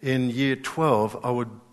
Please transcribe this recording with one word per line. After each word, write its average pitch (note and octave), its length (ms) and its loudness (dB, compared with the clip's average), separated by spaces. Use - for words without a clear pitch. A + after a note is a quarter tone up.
in C3 260 2
year C3 260 0
twelve, B2+ 720 0
I B2 60 0
would A#2+ 180 -2